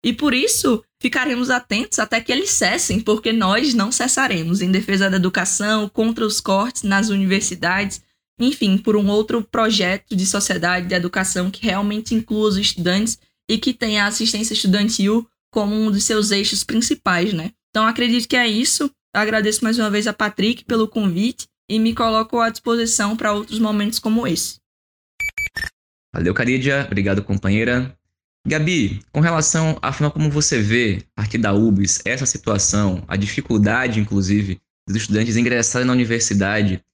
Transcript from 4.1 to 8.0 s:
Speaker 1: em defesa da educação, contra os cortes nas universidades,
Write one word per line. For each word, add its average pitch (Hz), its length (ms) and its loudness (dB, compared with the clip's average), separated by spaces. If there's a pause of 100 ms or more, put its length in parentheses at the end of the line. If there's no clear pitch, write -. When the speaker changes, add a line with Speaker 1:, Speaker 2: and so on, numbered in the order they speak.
Speaker 1:
em 180 100 0
defesa 196 380 2
da 190 80 2
educação, 202 720 0
contra 226 360 0
os 214 140 -2
cortes 208 440 -2
nas 202 260 2
universidades, 190 920 0 (380)